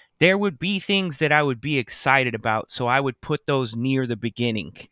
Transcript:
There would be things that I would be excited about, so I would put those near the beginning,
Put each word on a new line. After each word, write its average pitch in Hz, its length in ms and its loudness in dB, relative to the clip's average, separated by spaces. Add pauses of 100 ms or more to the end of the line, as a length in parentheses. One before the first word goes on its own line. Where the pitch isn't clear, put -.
(200)
There 185 180 6
would 202 220 -2
be 190 200 -2
things 185 400 -2
that 151 140 2
I 151 100 4
would 127 180 0
be 139 180 0
excited 127 560 0
about, 110 360 -2
so 123 160 -2
I 127 120 2
would 139 220 -2
put - 260 -4
those 131 280 0
near 131 320 0
the 117 100 -4
beginning, 110 580 -4 (160)